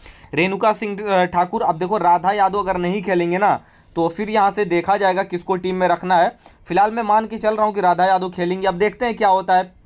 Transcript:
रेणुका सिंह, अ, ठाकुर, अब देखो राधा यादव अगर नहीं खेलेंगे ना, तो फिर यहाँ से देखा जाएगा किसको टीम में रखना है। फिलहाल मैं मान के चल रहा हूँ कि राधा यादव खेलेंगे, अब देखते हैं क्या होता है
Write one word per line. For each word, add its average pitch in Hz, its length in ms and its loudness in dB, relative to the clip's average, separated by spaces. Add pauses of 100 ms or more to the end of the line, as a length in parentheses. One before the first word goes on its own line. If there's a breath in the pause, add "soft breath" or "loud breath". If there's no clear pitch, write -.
(340 loud breath)
रेणुका 190 400 0
सिंह, 202 280 -8
अ, 190 240 0
ठाकुर, 180 360 -2
अब 170 160 -2
देखो 180 200 -2
राधा 180 340 2
यादव 202 280 0
अगर 185 180 -2
नहीं 180 240 -2
खेलेंगे 175 360 0
ना, 190 260 2 (320 soft breath)
तो 165 140 0
फिर 208 200 -8
यहाँ 202 220 2
से 208 140 -2
देखा 175 320 0
जाएगा 190 260 0
किसको 185 320 -6
टीम 185 200 -4
में 185 120 2
रखना 175 300 0
है। 196 200 0 (300 soft breath)
फिलहाल 202 240 2
मैं 233 120 -4
मान 214 240 0
के 220 100 -10
चल 214 180 -2
रहा 214 100 0
हूँ 214 80 0
कि 202 80 -4
राधा 180 240 2
यादव 190 240 2
खेलेंगे, 185 380 -4
अब 185 80 0
देखते 208 300 -2
हैं 233 100 -4
क्या 214 120 0
होता 190 280 2
है 185 180 0 (120)